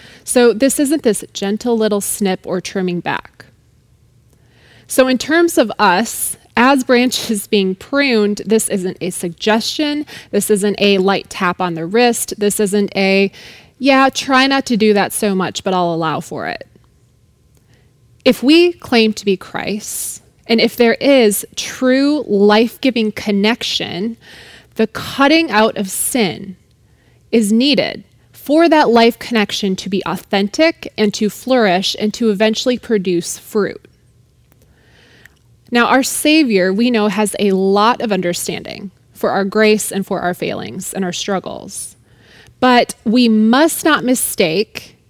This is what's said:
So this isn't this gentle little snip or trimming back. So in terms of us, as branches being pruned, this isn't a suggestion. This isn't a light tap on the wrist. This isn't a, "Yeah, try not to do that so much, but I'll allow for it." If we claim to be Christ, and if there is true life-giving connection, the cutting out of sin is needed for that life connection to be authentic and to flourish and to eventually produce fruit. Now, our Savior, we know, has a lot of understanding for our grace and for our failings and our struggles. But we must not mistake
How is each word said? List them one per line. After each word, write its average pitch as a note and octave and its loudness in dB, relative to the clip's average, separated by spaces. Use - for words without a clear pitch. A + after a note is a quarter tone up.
So A#3+ 4
this C4 0
isn't D4 0
this G#3 0
gentle A3 -4
little G#3 0
snip F#3+ -4
or F3+ -4
trimming F3+ -4
back. - -8
So C4 2
in B3+ 0
terms E4+ 0
of B3 2
us, G3+ 0
as C4 4
branches A#3+ 0
being F#3+ 0
pruned, A3 0
this A3 0
isn't F#3 -4
a F3+ -6
suggestion. A#3 -2
This G3+ -2
isn't G#3 0
a G3+ 2
light F#3+ 0
tap F3+ -4
on F3 -4
the D#3+ -8
wrist. A#3 0
This G#3 0
isn't G3+ 0
a, G3 2
"Yeah, C4+ 4
try C4 0
not C4+ 0
to A#3+ 0
do G#3+ 4
that F#3+ 0
so G3+ -2
much, F3+ -4
but F#3+ -2
I'll F3 0
allow D#3+ -2
for A#2+ -8
it." - -10
If - 2
we E4 4
claim A3 0
to - -10
be G3 2
Christ, - -8
and A#3 2
if - 0
there A#3 4
is B3+ 2
true C#4 0
life-giving G#3+ 2
connection, G#3+ -4
the A3 0
cutting D4+ 0
out A3 2
of G3 -6
sin - -4
is G#3+ 2
needed A#3+ 2
for D#4+ 2
that D4+ 4
life A#3 4
connection G3+ -2
to - -10
be F#3+ -2
authentic G3+ -2
and G#3 0
to G#3+ -2
flourish G3+ 0
and G#3+ -2
to A3+ 0
eventually A3 0
produce F#3 -2
fruit. - -6
Now, A#3+ 0
our C4 2
Savior, A#3 2
we A#3+ 0
know, G#3+ 2
has G3+ -2
a G3+ 2
lot G3 2
of G#3+ -2
understanding F3+ -6
for G3 -4
our F#3+ 0
grace G#3+ 2
and G3 -4
for F#3+ -4
our F3+ -2
failings - -8
and G3 -4
our F3 -4
struggles. - -8
But B3 4
we A#3+ 4
must A3+ 2
not D4 2
mistake - -2